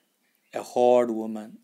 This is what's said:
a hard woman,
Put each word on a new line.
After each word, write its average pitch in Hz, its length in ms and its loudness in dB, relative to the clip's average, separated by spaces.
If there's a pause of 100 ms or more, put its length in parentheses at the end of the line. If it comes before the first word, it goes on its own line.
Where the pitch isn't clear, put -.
(560)
a 107 80 -8 (140)
hard 123 320 4
woman, 110 420 -8 (120)